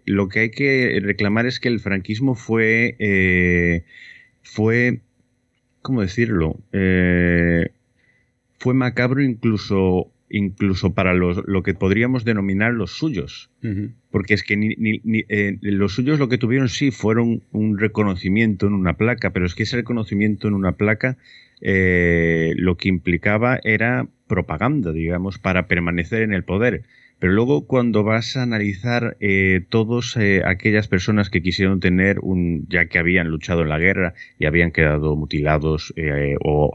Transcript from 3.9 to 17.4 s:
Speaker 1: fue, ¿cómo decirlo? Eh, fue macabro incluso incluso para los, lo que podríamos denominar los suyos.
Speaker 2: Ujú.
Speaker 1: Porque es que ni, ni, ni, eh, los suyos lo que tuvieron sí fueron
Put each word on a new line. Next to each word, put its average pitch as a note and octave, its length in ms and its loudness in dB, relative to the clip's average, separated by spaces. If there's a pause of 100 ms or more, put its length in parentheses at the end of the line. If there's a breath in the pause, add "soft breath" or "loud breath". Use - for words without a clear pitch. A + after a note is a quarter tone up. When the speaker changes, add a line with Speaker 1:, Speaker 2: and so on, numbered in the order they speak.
Speaker 1:
fue, A#2 600 0 (840)
¿cómo B2+ 180 -2
decirlo? F#2+ 580 -2 (140)
Eh, F2 960 2 (880)
fue B2+ 160 0
macabro B2 480 0
incluso G2+ 920 0 (180)
incluso G2 640 0
para F#2 200 2
los, F2+ 340 0
lo F#2+ 160 0
que F#2+ 100 0
podríamos A2+ 520 0
denominar G#2 480 0
los G#2+ 180 -4
suyos. - 580 -6 (140)
Speaker 2:
Ujú. G#2 280 -6 (200)
Speaker 1:
Porque G2+ 220 0
es G2+ 100 2
que G#2 140 -2
ni, G#2+ 200 0
ni, A2 260 0
ni, A2 260 0
eh, G2+ 320 0
los G2 320 0
suyos C#3+ 260 0
lo C3+ 80 2
que A2+ 100 2
tuvieron B2 320 0
sí C#3 220 0
fueron A2+ 600 0